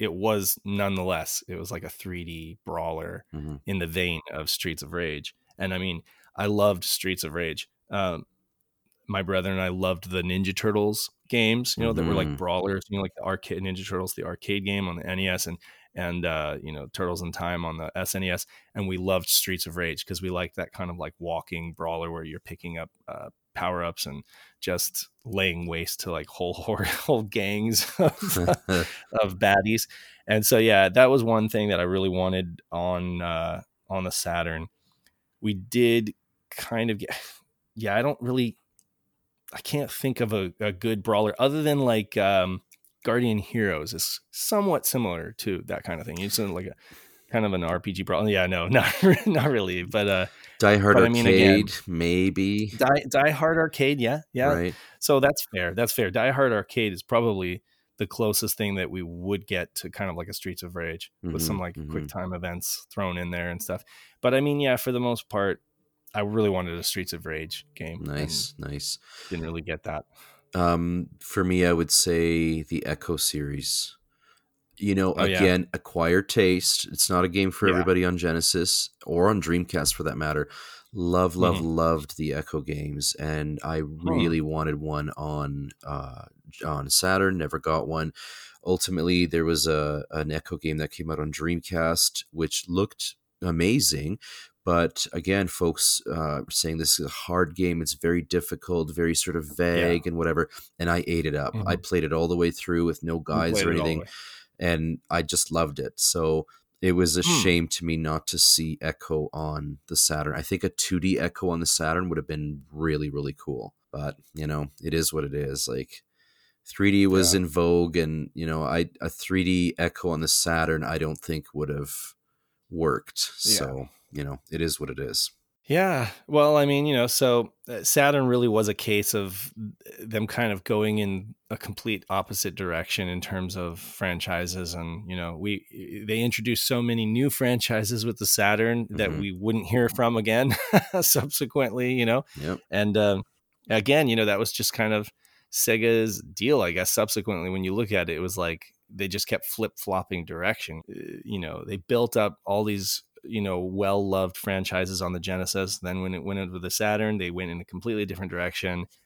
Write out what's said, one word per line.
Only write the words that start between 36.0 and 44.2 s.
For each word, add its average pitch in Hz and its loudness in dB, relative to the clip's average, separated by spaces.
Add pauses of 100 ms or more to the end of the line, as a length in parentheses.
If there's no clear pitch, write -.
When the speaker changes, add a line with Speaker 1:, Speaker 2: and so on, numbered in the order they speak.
Speaker 1:
kind 113 -4
of 101 -4
get, - -10 (340)
<sighs> - -20
yeah, 107 -2
I 117 2
don't 143 -2
really, 123 0 (960)
I - -12
can't 147 -2
think 131 -2
of 110 0
a, 95 -2
a 104 0
good 104 -2
brawler 104 4
other 143 2
than, 143 2
like, 113 2
um, 95 2 (400)
Guardian 117 2
Heroes 95 -2
is - -4 (100)